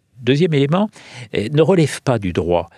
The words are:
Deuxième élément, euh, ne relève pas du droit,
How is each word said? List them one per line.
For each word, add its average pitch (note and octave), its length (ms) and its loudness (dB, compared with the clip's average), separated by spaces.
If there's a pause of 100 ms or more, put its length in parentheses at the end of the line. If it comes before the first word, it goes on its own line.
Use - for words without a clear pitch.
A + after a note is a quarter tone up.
(200)
Deuxième C#3+ 340 0
élément, D#3 340 0 (480)
euh, G#2 160 -2
ne D3 80 2
relève E3 400 2
pas B2 180 0
du G2 140 -4
droit, E2+ 460 -2